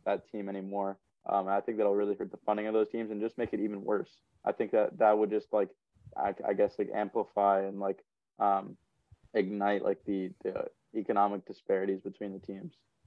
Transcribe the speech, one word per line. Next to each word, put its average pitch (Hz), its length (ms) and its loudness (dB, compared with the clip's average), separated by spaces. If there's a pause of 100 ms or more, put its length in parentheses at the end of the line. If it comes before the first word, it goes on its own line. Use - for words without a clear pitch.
that 101 240 -2
team 101 200 -6
anymore. 98 480 -4 (300)
Um, 98 200 0
I 101 140 2
think 113 160 -4
that'll 104 180 4
really 104 200 2
hurt 98 160 -6
the - 140 -14
funding 107 220 0
of 110 60 -2
those 110 160 2
teams 113 220 -6
and 104 100 -4
just 113 160 -4
make 117 160 -2
it 101 80 -2
even 104 200 -4
worse. 101 300 -2 (320)
I 104 80 2
think 107 200 -4
that 107 280 2
that 107 180 6
would 107 120 2
just, 107 240 -2
like, 101 160 2 (480)
I, 98 180 -2 (100)
I 104 80 0
guess, 101 240 4
like, 104 160 -2
amplify 101 680 2
and, 98 180 -4
like, 98 240 -2 (360)
um, 101 360 0 (580)
ignite, 101 500 0
like, 101 220 0
the, 95 260 -2 (120)
the - 220 -4 (300)
economic 101 520 2
disparities 98 520 0
between 101 320 -10
the 95 80 -10
teams, 98 360 -12 (320)